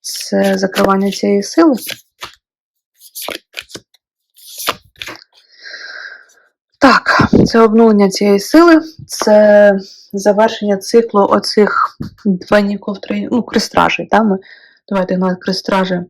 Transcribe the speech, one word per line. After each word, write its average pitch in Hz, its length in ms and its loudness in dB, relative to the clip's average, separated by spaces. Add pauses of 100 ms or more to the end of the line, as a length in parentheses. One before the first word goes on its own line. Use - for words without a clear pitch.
це 196 580 -4
закривання 196 540 -2
цієї 202 300 -2
сили. 311 340 2 (4000)
Так, - 540 2 (140)
це 226 140 2
обнулення 214 500 4
цієї 202 300 0
сили, 320 420 4 (240)
це 208 680 4 (400)
завершення 208 640 0
циклу 208 500 0
оцих - 720 0 (260)
двойників, 202 760 -2
трой-, 208 300 -8
ну, 233 120 -2
крестражей, - 680 -2
да, 208 120 2
ми... 190 160 0 (500)
Давайте 185 300 -2
на 185 180 -2
крестражі. 185 720 -4